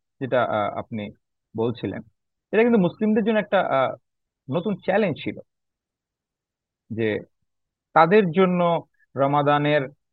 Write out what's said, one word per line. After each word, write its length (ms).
যেটা, 240
আহ, 340
আপনি 320
বলছিলেন। 460
এটা 100
কিন্তু 160
মুসলিমদের 460
জন্য 140
একটা, 220
আহ, 360
নতুন 260
challenge 400
ছিল 220
যে 300
তাদের 380
জন্য 520
রমাদানের, 720